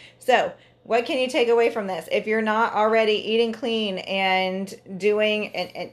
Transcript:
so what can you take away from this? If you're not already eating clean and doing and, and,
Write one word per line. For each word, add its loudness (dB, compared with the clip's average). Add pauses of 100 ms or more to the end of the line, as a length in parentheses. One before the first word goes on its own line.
(200)
so 2 (320)
what 0
can -2
you 0
take 0
away 4
from -6
this? -8
If -2
you're 0
not 0
already 4
eating 0
clean -4
and 0 (280)
doing 0
and, -8
and, -10